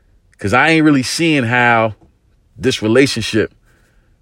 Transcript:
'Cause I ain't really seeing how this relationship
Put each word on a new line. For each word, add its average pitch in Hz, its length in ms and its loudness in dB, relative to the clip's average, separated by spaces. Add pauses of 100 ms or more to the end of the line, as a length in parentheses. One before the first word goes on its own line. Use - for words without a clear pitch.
(380)
'Cause 98 160 -4
I 139 160 2
ain't 160 160 2
really 143 180 2
seeing 160 400 -2
how 117 520 0 (640)
this - 240 -4
relationship 113 720 0 (680)